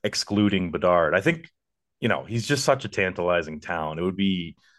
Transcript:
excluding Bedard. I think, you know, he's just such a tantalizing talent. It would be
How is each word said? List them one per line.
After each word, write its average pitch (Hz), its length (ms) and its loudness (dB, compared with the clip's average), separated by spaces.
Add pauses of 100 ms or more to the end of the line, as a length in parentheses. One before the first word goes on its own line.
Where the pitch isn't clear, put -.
excluding 101 680 0
Bedard. 85 440 4
I 95 60 4
think, 165 300 -2 (500)
you 120 80 0
know, 78 160 0
he's 113 240 -4
just 139 160 0
such 135 220 2
a - 20 -10
tantalizing 87 720 0
talent. 80 400 -6
It - 20 -2
would 92 140 -2
be 92 400 -2 (220)